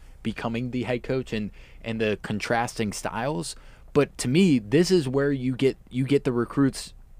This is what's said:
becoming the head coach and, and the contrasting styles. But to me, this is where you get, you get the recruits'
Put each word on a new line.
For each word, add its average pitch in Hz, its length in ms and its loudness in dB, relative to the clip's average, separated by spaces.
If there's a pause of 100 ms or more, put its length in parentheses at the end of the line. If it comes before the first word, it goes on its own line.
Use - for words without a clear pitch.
(220)
becoming 117 500 -4
the 123 120 -4
head 123 180 -2
coach 131 300 -4
and, 107 200 -4 (320)
and 113 180 -4
the 107 200 0
contrasting 113 680 -2
styles. 139 640 -6 (380)
But 139 260 2
to - 80 -4
me, 151 320 6
this 139 320 2
is 170 160 4
where 139 240 0
you 131 240 -2
get, 131 220 2 (120)
you 127 140 -2
get 139 220 2
the 131 80 0
recruits' 120 600 0 (260)